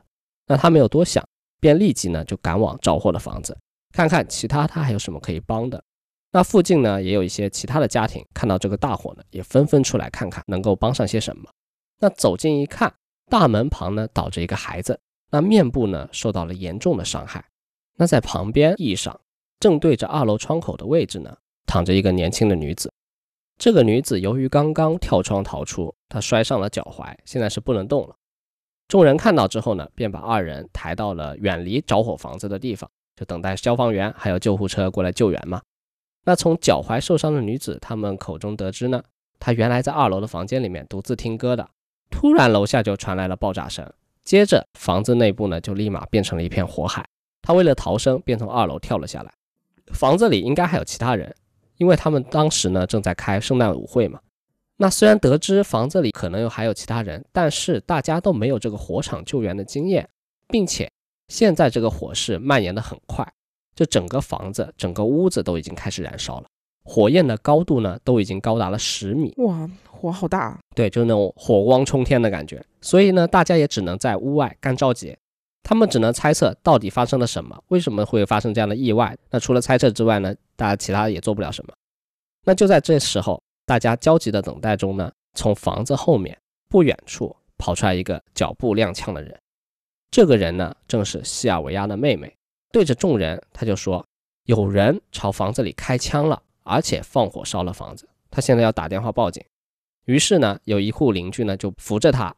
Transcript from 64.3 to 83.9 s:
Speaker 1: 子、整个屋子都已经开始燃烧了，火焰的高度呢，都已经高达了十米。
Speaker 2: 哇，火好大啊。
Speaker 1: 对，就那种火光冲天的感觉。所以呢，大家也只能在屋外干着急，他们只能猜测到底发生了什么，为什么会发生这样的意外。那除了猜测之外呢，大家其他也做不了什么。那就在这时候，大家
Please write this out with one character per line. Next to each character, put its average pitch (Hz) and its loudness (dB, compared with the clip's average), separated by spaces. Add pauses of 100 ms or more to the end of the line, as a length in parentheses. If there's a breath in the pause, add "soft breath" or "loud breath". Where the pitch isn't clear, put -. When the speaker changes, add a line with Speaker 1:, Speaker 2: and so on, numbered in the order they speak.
Speaker 1:
子、 - -6
整 90 -4
个 104 -4
屋 147 2
子 175 0
都 87 -2
已 78 -6
经 85 -14
开 87 -10
始 92 -8
燃 - -12
烧 62 -10
了， - -20 (360)
火 107 4
焰 165 6
的 120 0
高 151 2
度 135 0
呢， 92 -2
都 127 4
已 104 4
经 95 -6
高 113 0
达 95 -2
了 101 -4
十 - -4
米。 147 -2
Speaker 2:
哇， 175 -2 (220)
火 - -8
好 180 -4
大 185 -4
啊。 117 -8 (160)
Speaker 1:
对， 113 2
就 120 0
那 117 2
种 104 2
火 101 4
光 127 6
冲 131 0
天 123 2
的 110 2
感 80 -6
觉。 71 -16 (180)
所 180 4
以 202 6
呢， 180 4
大 180 4
家 170 2
也 147 4
只 - -4
能 90 -4
在 110 -2
屋 139 -4
外 143 0
干 131 -2
着 127 2
急， - -12 (460)
他 - 0
们 220 4
只 - 0
能 113 4
猜 147 0
测 123 2
到 156 6
底 104 -4
发 123 0
生 131 0
了 120 0
什 - -6
么， - -18 (100)
为 180 4
什 165 -2
么 104 0
会 107 2
发 107 2
生 110 0
这 110 2
样 104 2
的 104 -2
意 120 0
外。 113 0 (140)
那 120 0
除 123 0
了 123 4
猜 131 2
测 127 4
之 110 0
外 110 4
呢， 98 -2 (200)
大 113 -2
家 101 0
其 - -6
他 107 0
也 90 -4
做 107 -2
不 104 -4
了 - -6
什 - -12
么。 - -20 (720)
那 190 6
就 190 6
在 185 8
这 151 4
时 - -2
候， 90 -2 (240)
大 127 2
家 117 2